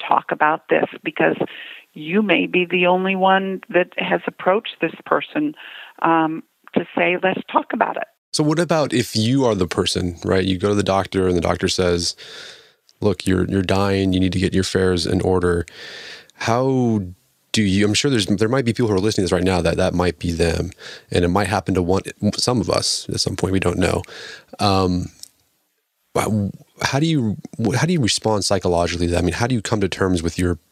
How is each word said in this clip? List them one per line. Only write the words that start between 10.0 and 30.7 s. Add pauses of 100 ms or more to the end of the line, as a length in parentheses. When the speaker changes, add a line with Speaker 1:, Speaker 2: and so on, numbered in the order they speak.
Speaker 2:
right?
You
go
to
the
doctor
and
the
doctor
says, (840)
"Look,
you're,
you're
dying.
You
need
to
get
your
affairs
in
order." (720)
How (500)
do
you,
I'm
sure
there's,
there
might
be
people
who
are
listening
to
this
right
now
that
that
might
be
them, (400)
and
it
might
happen
to
one, (340)
some
of
us
at
some
point,
we
don't
know. (580)
Um, (1080)
wh-, (320)
how
do
you, (260)
wh-,
how
do
you
respond
psychologically
to
that?
I
mean,
how
do
you
come
to
terms
with
your (140)